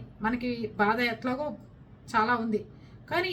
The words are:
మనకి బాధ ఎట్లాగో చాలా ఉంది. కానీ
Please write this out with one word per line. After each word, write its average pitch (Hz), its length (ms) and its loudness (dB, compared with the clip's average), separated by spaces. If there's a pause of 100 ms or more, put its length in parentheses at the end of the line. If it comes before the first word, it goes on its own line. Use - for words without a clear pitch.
(240)
మనకి 247 260 0 (300)
బాధ 214 180 4 (140)
ఎట్లాగో 254 340 -4 (640)
చాలా 208 240 4 (100)
ఉంది. 214 180 0 (500)
కానీ 359 220 0